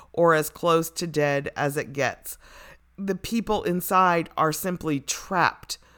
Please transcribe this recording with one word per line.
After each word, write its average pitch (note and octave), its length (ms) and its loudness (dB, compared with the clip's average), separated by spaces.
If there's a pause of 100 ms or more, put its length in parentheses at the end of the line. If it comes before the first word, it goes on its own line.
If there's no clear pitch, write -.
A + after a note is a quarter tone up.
(140)
or E3+ 200 6
as D#3 160 2
close E3 420 2
to - 140 -6
dead C#3+ 520 0
as C#3+ 180 -2
it C#3 160 -6
gets. C3 460 -4 (600)
The G3 180 -4
people G#3+ 480 -2
inside F3 760 2
are D#3 160 2
simply D#3+ 480 -4
trapped - 800 -2 (180)